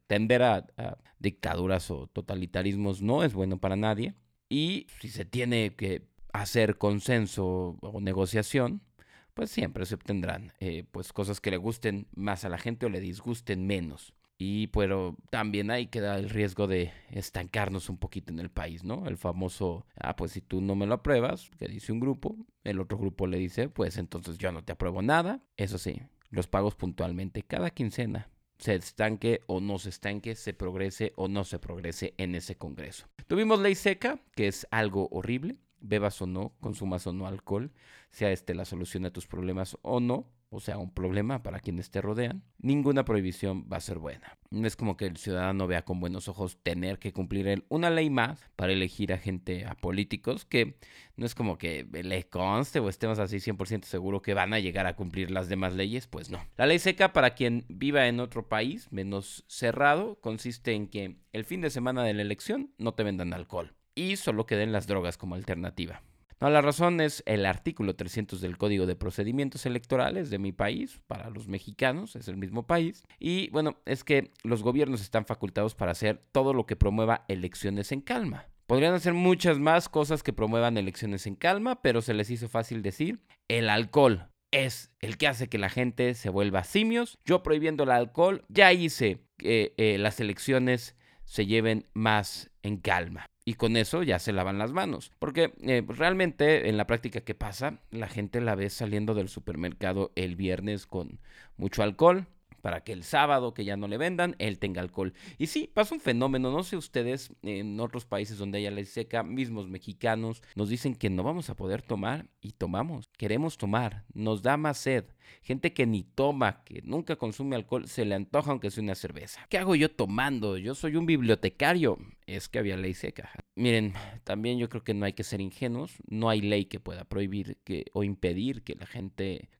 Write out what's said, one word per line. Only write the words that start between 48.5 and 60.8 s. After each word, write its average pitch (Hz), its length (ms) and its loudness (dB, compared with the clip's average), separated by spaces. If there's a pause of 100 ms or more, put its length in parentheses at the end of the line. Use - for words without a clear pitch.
para 92 160 2
elegir 92 400 0
a 92 60 0
gente, 92 460 -6
a 107 100 -8
políticos, 101 680 -2
que 123 320 2 (400)
no 120 100 -4
es 113 80 -4
como 98 240 -2
que 78 320 -6
le 90 380 -4
conste 104 520 0
o 107 100 2
estemos 110 280 -2
así 101 220 -2
cien 101 160 -4
por 95 140 -6
ciento 107 180 -4
seguro 95 340 -2
que 101 120 0
van 98 200 2
a 110 60 2
llegar 95 260 -2
a 90 120 -4
cumplir 92 340 -4
las 92 160 -2
demás 92 280 0
leyes, 104 320 -2
pues 101 220 -12
no. 92 160 -8 (120)
La 123 80 4
ley 165 140 6
seca 190 340 4
para 127 220 6
quien 120 340 2
viva 135 400 2
en 120 100 0
otro 123 300 -6
país 123 420 -2
menos 98 560 -6
cerrado 147 720 2
consiste 117 540 -4
en 104 160 -2